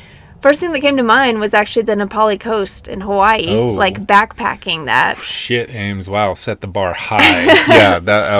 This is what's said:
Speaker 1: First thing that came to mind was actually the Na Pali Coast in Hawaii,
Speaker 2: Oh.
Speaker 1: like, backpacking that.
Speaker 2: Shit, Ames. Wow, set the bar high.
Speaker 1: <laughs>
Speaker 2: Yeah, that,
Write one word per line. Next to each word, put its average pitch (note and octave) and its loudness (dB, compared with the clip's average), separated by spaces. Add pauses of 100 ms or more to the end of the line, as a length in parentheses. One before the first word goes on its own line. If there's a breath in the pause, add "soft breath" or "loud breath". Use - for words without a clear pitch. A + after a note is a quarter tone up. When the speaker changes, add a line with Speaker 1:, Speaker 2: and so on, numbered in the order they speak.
(420 loud breath)
Speaker 1:
First - 2
thing F4 -4
that C#4+ -4
came C#4+ 0
to B3+ 0
mind A#3 2
was G#3 -2
actually G#3 0
the G#3+ 0
Na G3+ -2
Pali G#3+ 0
Coast A3 -6
in F#3+ -10
Hawaii, G3+ 0
Speaker 2:
Oh. A3+ 0
Speaker 1:
like, F#3+ -2
backpacking G3+ -2
that. B2 0
Speaker 2:
Shit, - -6
Ames. G2+ -8
Wow, G2+ 0
set - -8
the G#2 -10
bar F#2 -2
high. - -4
Speaker 1:
<laughs> F#2 4
Speaker 2:
Yeah, G#2 6
that, G#2 2